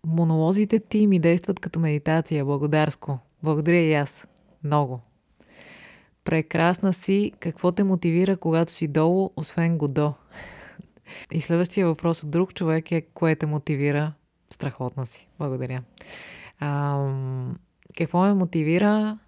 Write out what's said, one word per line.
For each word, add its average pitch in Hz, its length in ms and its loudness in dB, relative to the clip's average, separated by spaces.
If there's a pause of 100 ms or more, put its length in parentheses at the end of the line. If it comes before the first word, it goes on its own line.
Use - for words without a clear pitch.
Монолозите 165 720 2
ти 214 260 2
ми 190 120 4
действат 170 420 2
като 165 200 -6
медитация. 156 640 0
Благодарско. 143 760 0 (240)
Благодаря 160 380 2
и 156 140 4
аз. 143 320 -2 (380)
Много. 143 360 0 (1200)
Прекрасна 170 680 0
си. 196 480 0
Какво 180 320 -2
те 196 120 0
мотивира, 185 520 2
когато 165 360 0
си 160 160 -4
долу, 165 480 2
освен 165 420 -2
Годо? 147 400 0
<laughs> - 1120 -20
И 160 80 -2
следващия 175 460 0
въпрос 165 360 0
от 151 80 -8
друг 180 240 0
човек 160 380 -2
е: 165 80 0 (140)
„Кое 160 220 2
те 156 100 -4
мотивира?“ 147 680 -2 (400)
Страхотна 127 540 -8
си. - 220 -20 (100)
Благодаря. 127 440 -6 (760)
Ам, 135 960 -4 (420)
какво 170 240 0
ме 202 120 4
мотивира? 196 920 2